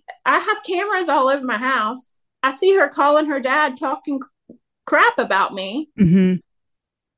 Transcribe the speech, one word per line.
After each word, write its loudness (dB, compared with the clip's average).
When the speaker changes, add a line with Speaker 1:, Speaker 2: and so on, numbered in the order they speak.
Speaker 1:
I 2
have -4
cameras -2
all 2
over 0
my -4
house. -4
I 2
see 2
her 2
calling 2
her -4
dad, -2
talking -6
c-, -20
crap 2
about 0
me. -8
Speaker 2:
Mm-hmm. 4